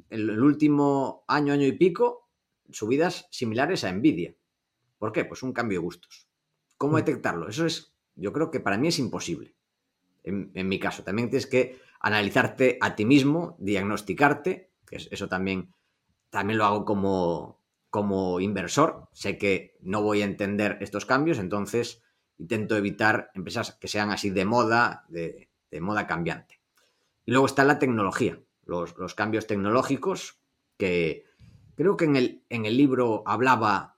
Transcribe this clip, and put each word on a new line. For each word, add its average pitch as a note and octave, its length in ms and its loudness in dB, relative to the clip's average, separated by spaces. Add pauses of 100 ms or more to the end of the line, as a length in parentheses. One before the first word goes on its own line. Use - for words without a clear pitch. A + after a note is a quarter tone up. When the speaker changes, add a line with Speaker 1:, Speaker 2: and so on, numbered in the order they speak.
Speaker 1:
el, A2 200 -2
el G#2+ 120 0
último C#3+ 880 4
año, C#3+ 260 2
año C#3+ 120 2
y C3+ 80 4
pico, F#3 560 2 (420)
subidas C#3+ 600 0
similares C3 520 -2
a G2 80 -2
Nvidia. F#2 440 0 (640)
¿Por G#2+ 140 -6
qué? D#3 140 -2
Pues - 180 -12
un C3 100 -4
cambio A2 260 -2
de E2 40 -4
gustos. - 440 -14 (500)
¿Cómo D3 160 0
Speaker 2:
Mm. D#3+ 40 4
Speaker 1:
detectarlo? G#2+ 520 -2
Eso C#3 160 -2
es, - 300 -6 (200)
yo F#2+ 180 -6
creo D#3 180 -2
que B2+ 80 -4
para G2 180 0
mí C3+ 120 2
es E3 100 0
imposible. F2 560 -6 (680)
En, F#2+ 320 -6
en F#2+ 120 -4
mi G2 120 0
caso, - 240 -6
también A2 260 -4
tienes B2+ 180 -2
que - 320 0 (220)
analizarte G#2+ 800 2
a G2+ 140 0
ti G#2 100 0
mismo, D3 540 4
diagnosticarte, G#2 1120 -2 (140)
que - 120 -14
es, - 140 -16
eso G2 180 -8
también, F#2 440 -4 (560)
también G2+ 280 -2
lo G#2+ 80 2
hago G#2 180 2
como, F#2 760 -2 (280)
como F#2+ 520 0
inversor. G2+ 720 0
Sé G2+ 240 -6
que F#2+ 440 -2
no G2 200 -4
voy G#2 200 2
a G#2 40 0
entender G2+ 560 -2
estos G2 240 -8
cambios, C#3+ 340 0
entonces G2+ 640 -4 (340)
intento G#2+ 380 -2
evitar G#2+ 600 0
empresas F#2+ 440 -8
que - 80 -14
sean G#2 240 -2
así G2+ 180 -4
de F#2+ 140 0
moda, A2+ 640 2
de, E2 420 -10 (220)
de D#2 100 -10
moda G2+ 260 -4
cambiante. E2 520 -6 (640)
Y A2+ 60 -4
luego C3+ 140 4
está C3+ 180 2
la C#3 160 6
tecnología, A2 580 0 (280)
los, E2+ 320 -6
los F2+ 180 -10
cambios G#2+ 320 -2
tecnológicos, B2 920 -2 (360)
que F2 460 0 (520)
creo D#3 200 2
que E3+ 100 -2
en C#3+ 120 4
el, - 320 0
en A2+ 160 -4
el G#2+ 100 0
libro B2 500 2
hablaba A2 720 2